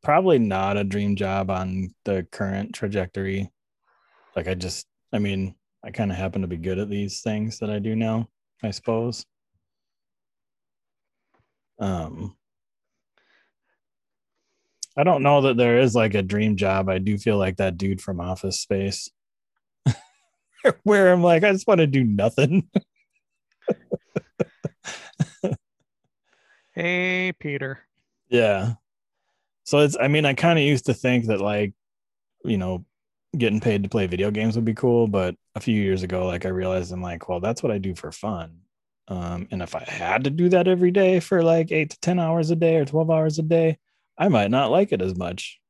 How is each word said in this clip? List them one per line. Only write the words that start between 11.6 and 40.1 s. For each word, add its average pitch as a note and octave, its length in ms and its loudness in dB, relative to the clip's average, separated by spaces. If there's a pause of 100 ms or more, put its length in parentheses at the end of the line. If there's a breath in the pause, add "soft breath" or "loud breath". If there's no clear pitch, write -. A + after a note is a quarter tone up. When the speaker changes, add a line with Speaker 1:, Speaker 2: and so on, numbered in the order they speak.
Speaker 1:
Um, F2+ 600 -8 (2500)
I C#3+ 80 2
don't D#3 200 4
know C#3+ 180 6
that C3 160 4
there A#2+ 220 6
is, B2 140 4
like, A2 200 2
a G2+ 100 2
dream G#2 320 0
job. F#2+ 320 0
I F#2 120 0
do G2+ 180 0
feel G#2 200 2
like F#2+ 200 0
that F#2 200 -2
dude G2 220 -2
from F2+ 220 -8
Office F#2+ 400 -6
Space G2 480 -4 (760)
<laughs> - 1000 -4
where G3 280 6
I'm F3+ 100 4
like, E3+ 220 6
"I G#3 80 4
just F#3+ 160 -2
wanna E3+ 200 4
do C3+ 180 2
nothing." A#2 680 2
<laughs> F#3+ 60 2 (4000 loud breath)
Speaker 2:
Hey, F3+ 680 -4
Peter. C3+ 400 -8 (500)
Speaker 1:
Yeah. A2 440 2 (920)
So D3 160 2
it's, D3 200 4
I C3 80 2
mean, D3+ 180 2
I C#3 80 2
kinda E3 280 4
used C#3 240 2
to B2 80 0
think B2 320 0
that, G#2 160 0
like, G#2 320 -2 (720)
you G3+ 120 0
know, F#3 280 -4 (520)
getting A2 220 2
paid G#2 240 0
to G2 60 -6
play G2 180 -2
video F#2 240 -2
games G#2+ 240 -2
would A#2 80 -2
be A2 100 0
cool, A#2 360 2
but F#2 260 -2 (200)
a G#2+ 40 -6
few A2+ 160 -2
years F#2+ 280 0
ago, F#2 220 -4
like, F2 200 -6
I F#2 40 -4
realized F#2 440 -4
I'm F2+ 80 -8
like, F2 260 -10
"Well, F2+ 140 -4
that's A2 200 -4
what A#2+ 120 -2
I G2+ 40 -2
do F#2+ 160 -6
for - 200 -12
fun." E2+ 480 -10 (480)
Um, F2 420 -8
and F2+ 100 -6
if - 140 -10
I - 80 -8
had - 400 -4